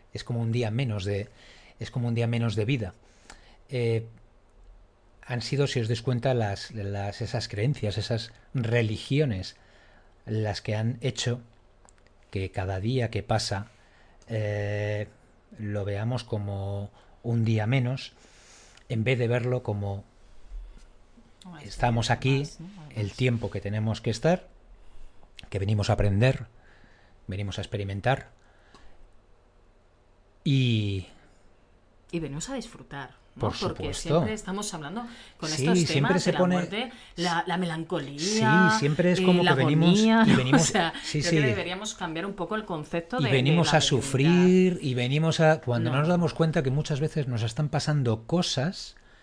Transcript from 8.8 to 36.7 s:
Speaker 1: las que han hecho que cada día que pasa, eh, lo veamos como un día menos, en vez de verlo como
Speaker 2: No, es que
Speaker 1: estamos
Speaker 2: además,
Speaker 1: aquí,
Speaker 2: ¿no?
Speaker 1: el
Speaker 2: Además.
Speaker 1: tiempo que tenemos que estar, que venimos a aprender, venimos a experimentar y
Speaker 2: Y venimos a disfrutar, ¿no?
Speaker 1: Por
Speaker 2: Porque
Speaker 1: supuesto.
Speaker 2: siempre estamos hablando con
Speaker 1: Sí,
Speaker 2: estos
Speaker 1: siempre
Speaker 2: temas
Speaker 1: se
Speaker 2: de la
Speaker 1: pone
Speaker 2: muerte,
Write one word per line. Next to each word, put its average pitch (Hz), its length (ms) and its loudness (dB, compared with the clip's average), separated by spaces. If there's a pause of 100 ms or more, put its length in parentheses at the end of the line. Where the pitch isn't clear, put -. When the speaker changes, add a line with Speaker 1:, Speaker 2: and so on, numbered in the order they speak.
Speaker 1:
las 107 360 -4
que 107 140 -4
han 113 260 -2
hecho 120 400 -4 (880)
que 95 220 -6
cada 95 280 -4
día 117 300 -2
que 101 140 -4
pasa, 110 440 -2 (600)
eh, 104 800 -4 (500)
lo 104 280 -6
veamos 107 380 -4
como 101 680 -6 (320)
un 117 220 0
día 110 200 2
menos, 131 480 -2 (760)
en 110 140 -2
vez 127 140 2
de 120 100 0
verlo 123 360 0
como 101 400 -4 (1400)
Speaker 2:
No, 175 120 -18
es 147 60 -16
que 101 60 -14
Speaker 1:
estamos 117 420 0
Speaker 2:
además, 117 80 2
Speaker 1:
aquí, 135 240 2 (160)
Speaker 2:
¿no? 170 320 -18
Speaker 1:
el - 60 -
Speaker 2:
Además. 104 200 -4
Speaker 1:
tiempo 117 340 0
que 98 100 -6
tenemos 107 400 -2
que 120 100 -2
estar, 165 360 0 (1000)
que - 100 -6
venimos 104 300 0
a 110 40 2
aprender, 101 520 2 (840)
venimos 98 300 -6
a 101 40 -6
experimentar 101 680 -2 (2250)
y 110 640 2 (1040)
Speaker 2:
Y 170 80 -4
venimos 151 300 -8
a 277 60 -8
disfrutar, 139 560 -14 (240)
¿no? - 60 -16
Speaker 1:
Por - 160 -2
Speaker 2:
Porque - 280 -4
Speaker 1:
supuesto. - 240 -6
Speaker 2:
siempre 170 240 2
estamos 208 400 -8
hablando 175 320 -8 (320)
con 160 120 -6
Speaker 1:
Sí, 147 140 -2
Speaker 2:
estos 180 160 4
Speaker 1:
siempre 160 160 2 (200)
Speaker 2:
temas 180 80 0
Speaker 1:
se - 80 2
Speaker 2:
de - 20 -2
la - 60 0
Speaker 1:
pone 180 160 4
Speaker 2:
muerte, 196 360 -4 (240)